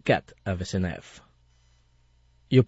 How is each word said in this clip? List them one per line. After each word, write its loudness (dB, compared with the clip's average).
kat -2
a -6
vèsè -6
nèf. -10
Yo 6